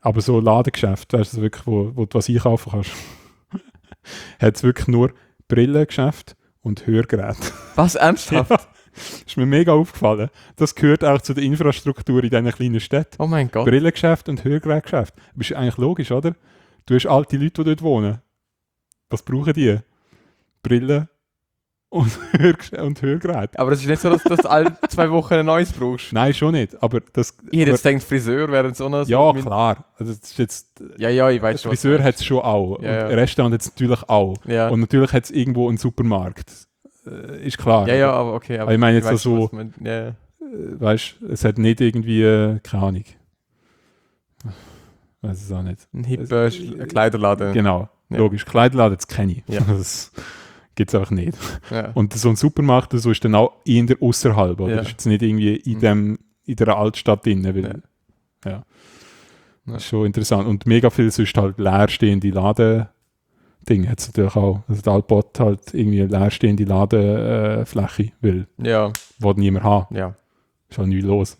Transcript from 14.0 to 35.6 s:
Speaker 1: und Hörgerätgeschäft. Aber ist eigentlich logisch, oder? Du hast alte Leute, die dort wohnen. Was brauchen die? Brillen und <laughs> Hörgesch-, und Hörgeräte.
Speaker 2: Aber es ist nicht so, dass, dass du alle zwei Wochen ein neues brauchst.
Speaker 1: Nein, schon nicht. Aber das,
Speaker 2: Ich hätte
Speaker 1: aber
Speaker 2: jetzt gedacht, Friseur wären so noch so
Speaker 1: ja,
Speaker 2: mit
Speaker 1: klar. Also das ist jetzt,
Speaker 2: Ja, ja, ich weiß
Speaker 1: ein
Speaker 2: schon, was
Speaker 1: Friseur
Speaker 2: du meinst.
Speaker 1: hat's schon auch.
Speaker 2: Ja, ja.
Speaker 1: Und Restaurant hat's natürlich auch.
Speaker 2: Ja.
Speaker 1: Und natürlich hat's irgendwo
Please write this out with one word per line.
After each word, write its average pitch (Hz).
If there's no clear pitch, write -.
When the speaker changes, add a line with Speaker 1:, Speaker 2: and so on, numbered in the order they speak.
Speaker 1:
und 143
Hörgerätgeschäft. 151
Aber -
ist -
eigentlich 123
logisch, 123
oder? 147
Du 127
hast 123
alte 139
Leute, 156
die 156
dort 156
wohnen. 113
Was -
brauchen 143
die? 123
Brillen 131
und 120
<laughs> -
Hörgesch-, 165
und 143
Hörgeräte. 143
Speaker 2:
Aber 127
es 143
ist 135
nicht 151
so, 180
dass, 170
dass 170
du -
alle 160
zwei 165
Wochen 165
ein 160
neues 170
brauchst. 123
Speaker 1:
Nein, 127
schon 151
nicht. 135
Aber 120
das, -
Speaker 2:
Ich 160
hätte 143
Speaker 1:
aber -
Speaker 2:
jetzt 123
gedacht, 139
Friseur 135
wären 131
so 135
noch 143
so 131
Speaker 1:
ja, 139
Speaker 2:
mit 135
Speaker 1:
klar. 110
Also 113
das -
ist -
jetzt, -
Speaker 2:
Ja, 110
ja, 127
ich 123
weiß 110
Speaker 1:
ein -
Speaker 2:
schon, 117
was 127
Speaker 1:
Friseur 143
Speaker 2:
du 139
meinst. 135
Speaker 1:
hat's -
schon 131
auch. 101
Speaker 2:
Ja, 110
ja. 110
Speaker 1:
Und 127
Restaurant 120
hat's 113
natürlich 120
auch. 95
Speaker 2:
Ja. 113
Speaker 1:
Und 117
natürlich 135
hat's 127
irgendwo 123